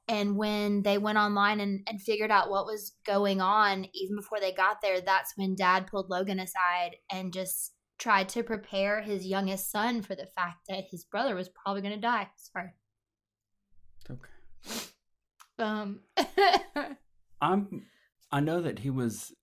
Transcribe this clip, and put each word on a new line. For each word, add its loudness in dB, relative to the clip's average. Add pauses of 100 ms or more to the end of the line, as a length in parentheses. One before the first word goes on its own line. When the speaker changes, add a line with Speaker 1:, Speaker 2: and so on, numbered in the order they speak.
Speaker 1:
And 0
when 0
they 4
went 0
online 4
and, -2
and -8
figured 0
out 6
what 0
was -8 (120)
going 2
on, 4
even -6
before -6
they 0
got 2
there, 2
that's 2
when -2
Dad 4
pulled -6
Logan -2
aside 0 (140)
and -6
just -6 (260)
tried 2
to -2
prepare -2
his -4
youngest -2
son 0
for -8
the -10 (100)
fact -4 (100)
that -6
his -12
brother -2
was -4 (160)
probably -2
gonna -4
die. 0
Sorry. -12 (1300)
Speaker 2:
It's -14
okay. -14 (680)
Speaker 1:
Um, -2 (160)
<laughs> 2 (440)
Speaker 2:
I'm, 0 (460)
I 2
know 2
that -4
he -4
was -2 (100)